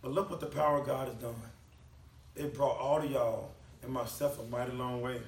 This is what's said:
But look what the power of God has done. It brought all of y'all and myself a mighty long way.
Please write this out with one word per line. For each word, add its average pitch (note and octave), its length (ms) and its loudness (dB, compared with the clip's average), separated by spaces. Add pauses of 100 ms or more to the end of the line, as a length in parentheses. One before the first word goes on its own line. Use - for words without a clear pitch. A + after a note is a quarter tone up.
But C3+ 120 -6
look F3+ 180 2
what D#3+ 100 -6
the D#3 60 -4
power D3 320 4
of C#3 80 0
God C3+ 220 0
has A#2 80 -8
done. A#2 180 -6 (1000)
It C#3+ 180 -4
brought C#3 240 4
all D3 240 4
of C3+ 80 0
y'all - 400 2 (320)
and B2+ 100 -6
myself C3 460 0
a A#2 60 -8
mighty A#2+ 280 -2
long A#2+ 300 -2
way. B2 260 -2